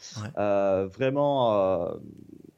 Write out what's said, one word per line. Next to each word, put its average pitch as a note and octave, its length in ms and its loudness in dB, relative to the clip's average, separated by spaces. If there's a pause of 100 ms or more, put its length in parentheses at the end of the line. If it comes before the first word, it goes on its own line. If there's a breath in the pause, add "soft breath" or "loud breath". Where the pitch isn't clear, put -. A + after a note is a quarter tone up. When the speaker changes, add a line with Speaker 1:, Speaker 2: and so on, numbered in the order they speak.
(220 loud breath)
Speaker 1:
Ouais. G#2 160 -8
Speaker 2:
Euh, G2 560 2
vraiment, C3 600 2 (320)
euh, - 40 -4 (680)